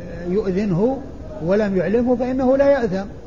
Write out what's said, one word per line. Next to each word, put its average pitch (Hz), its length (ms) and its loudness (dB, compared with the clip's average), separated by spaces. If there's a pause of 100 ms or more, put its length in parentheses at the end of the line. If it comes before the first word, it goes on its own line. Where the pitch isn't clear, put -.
(280)
يؤذنه 196 680 0 (480)
ولم 196 300 2
يعلمه 233 400 2
فإنه 262 400 2
لا 277 140 4
يأثم، 208 360 0 (200)